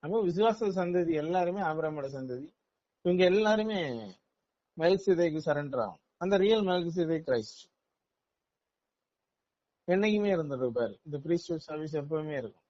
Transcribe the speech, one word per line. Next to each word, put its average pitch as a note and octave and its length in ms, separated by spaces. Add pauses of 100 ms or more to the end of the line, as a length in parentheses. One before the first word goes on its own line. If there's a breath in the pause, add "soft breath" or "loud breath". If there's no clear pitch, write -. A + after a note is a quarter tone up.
அப்போ F3+ 240
விசுவாச G#3 460
சந்ததி F3 400 (100)
எல்லாருமே F3+ 460
ஆபிரகாமோட D#3 440
சந்ததி. C3 340 (580)
இவங்க F3+ 200
எல்லாருமே G#3+ 560 (960)
மெல்கிசேதேக்கு E3+ 720
சரண்டர் C#3+ 380
ஆகும். F#2 180 (180)
அந்த F#3+ 160
ரியல் G#3 320
மெல்கிசேதேக் E3+ 580
கிறிஸ்ட் A#2+ 360 (2250)
என்னைக்குமே G#3 420
இருந்திருப்பாரு. B2+ 640 (100)
இந்த D3 140
priesthood E3 480
சர்வீஸ் D#3 360
எப்பவுமே D3+ 340
இருக்கும். A#2 340